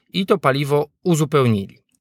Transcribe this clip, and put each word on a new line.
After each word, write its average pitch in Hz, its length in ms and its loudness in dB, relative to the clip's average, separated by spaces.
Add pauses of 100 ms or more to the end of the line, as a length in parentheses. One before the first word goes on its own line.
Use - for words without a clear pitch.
(120)
i 185 140 -4
to 202 120 2
paliwo 147 500 0 (160)
uzupełnili. 139 760 0 (220)